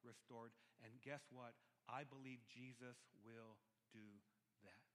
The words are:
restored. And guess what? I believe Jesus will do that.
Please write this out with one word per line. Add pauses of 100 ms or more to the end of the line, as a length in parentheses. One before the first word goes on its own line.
restored. (320)
And
guess
what? (320)
I
believe
Jesus (280)
will (320)
do (560)
that.